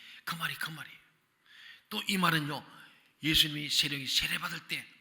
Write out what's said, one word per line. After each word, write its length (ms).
그 120
말이 200
그 140
말이에요. 300
또 180
이 100
말은요, 480
예수님이 480
세령이 380
세례받을 640
때 140